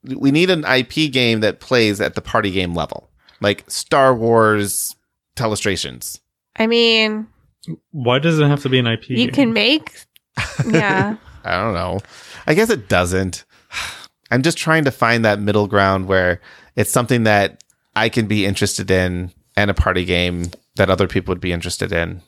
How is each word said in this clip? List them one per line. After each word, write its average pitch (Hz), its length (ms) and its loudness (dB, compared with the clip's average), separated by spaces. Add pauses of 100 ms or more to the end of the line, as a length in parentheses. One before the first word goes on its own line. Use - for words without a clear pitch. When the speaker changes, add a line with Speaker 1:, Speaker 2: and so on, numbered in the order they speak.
Speaker 1:
we 135 280 0
need 170 200 4
an 160 120 0
I 131 200 2
P 156 260 -2
game 117 320 0
that 104 180 0
plays 107 400 0
at 87 160 -2
the - 60 -4
party 101 300 -6
game 90 240 -4
level. - 340 -8 (320)
Like 104 260 -2
Star 135 480 2
Wars 110 800 2 (400)
Telestrations. 98 840 -6 (380)
Speaker 2:
I 226 100 0
mean, 220 600 0 (640)
Speaker 3:
Why 127 280 0
does 160 200 0
it 147 80 4
have 143 160 0
to 135 60 -4
be 127 100 2
an 120 80 0
I 113 80 0
P - 240 -6
Speaker 2:
you 247 80 2
Speaker 3:
game? - 40 -6
Speaker 2:
can 226 220 2
make, 240 520 0 (260)
Speaker 1:
<laughs> - 380 -6
Speaker 2:
yeah. 208 480 0 (260)
Speaker 1:
I 90 200 -2
don't 110 100 -2
know. 90 260 -4 (480)
I 156 60 2
guess 220 160 2
it 160 200 -2
doesn't. 92 560 0 (840)
I'm 123 100 2
just 165 160 0
trying 160 280 2
to 131 60 2
find 117 340 2
that 104 140 2
middle 104 280 2
ground 95 400 2
where 90 340 2 (340)
it's - 160 -2
something 120 320 0
that 104 400 2 (320)
I 110 140 2
can 110 180 0
be 104 180 0
interested 98 460 -2
in 90 400 0 (240)
and 101 160 0
a - 40 -2
party 92 300 0
game 87 460 -2 (240)
that 95 140 2
other 95 180 2
people 92 240 -4
would 87 100 -4
be 90 120 -4
interested 87 380 -6
in. 87 360 -4